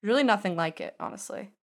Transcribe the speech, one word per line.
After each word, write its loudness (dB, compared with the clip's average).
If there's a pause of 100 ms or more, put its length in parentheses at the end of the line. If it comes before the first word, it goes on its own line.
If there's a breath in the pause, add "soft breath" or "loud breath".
Really 4
nothing 2
like -2
it, -10
honestly. -10 (140)